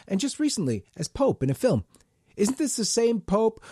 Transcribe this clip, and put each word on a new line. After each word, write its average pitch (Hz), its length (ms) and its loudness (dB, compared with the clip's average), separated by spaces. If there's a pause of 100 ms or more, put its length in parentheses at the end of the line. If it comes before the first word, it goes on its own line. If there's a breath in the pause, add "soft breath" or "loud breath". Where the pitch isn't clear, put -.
and 190 100 0
just 269 220 -4
recently 143 440 -2 (120)
as 160 120 -6
pope - 340 0
in 135 80 2
a 135 40 -2
film? 180 300 0 (520 soft breath)
Isn't 208 220 0
this 294 180 -2
the 226 80 -2
same 233 360 2
pope 220 520 0